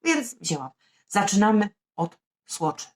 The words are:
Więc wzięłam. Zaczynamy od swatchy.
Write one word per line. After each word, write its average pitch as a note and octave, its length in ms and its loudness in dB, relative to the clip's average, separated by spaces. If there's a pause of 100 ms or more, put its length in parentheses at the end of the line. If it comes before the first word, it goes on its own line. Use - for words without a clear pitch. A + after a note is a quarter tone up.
Więc D4 320 -2
wzięłam. D3 340 -6 (380)
Zaczynamy G#3 600 2 (260)
od E3+ 240 -6 (260)
swatchy. - 500 -6